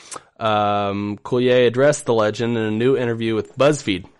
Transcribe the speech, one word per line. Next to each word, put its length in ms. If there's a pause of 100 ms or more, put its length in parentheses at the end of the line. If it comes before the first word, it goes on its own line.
(380)
Um, 840
Coulier 420
addressed 400
the 80
legend 420
in 60
a 80
new 260
interview 380
with 240
BuzzFeed. 480 (140)